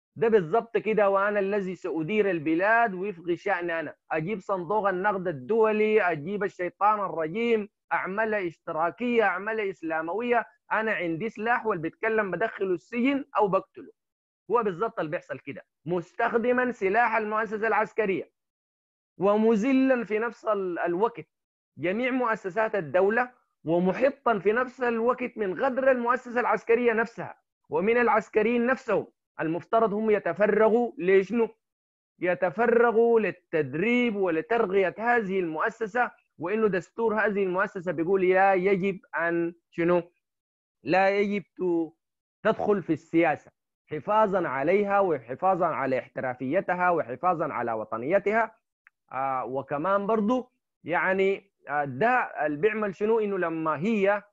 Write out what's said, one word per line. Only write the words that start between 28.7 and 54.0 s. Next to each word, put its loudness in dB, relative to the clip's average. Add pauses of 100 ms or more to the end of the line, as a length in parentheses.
المفترض 0
هم 0
يتفرغوا 2
لشنو؟ 2 (720)
يتفرغوا 2
للتدريب 0
ولترقية 0
هذه 0
المؤسسة، -4 (260)
وإنه 0
دستور -2
هذه 0
المؤسسة -2
بيقول 0
يا 4
يجب 0 (180)
أن 0 (160)
شنو؟ 2 (800)
لا 2 (100)
يجب -2 (140)
تو-، -2 (520)
تدخل 0
في -2
السياسة 0 (400)
حفاظًا 0
عليها 2
وحفاظًا 0
على -2
احترافيتها -2
وحفاظًا -2
على -2
وطنيتها. -2 (560)
آه، -4
وكمان -2
برضو 0 (320)
يعني، 0 (180)
آه، -2
ده 0
اللي -4
بيعمل -2
شنو؟ 0
إنه -2
لما -2
هي، 0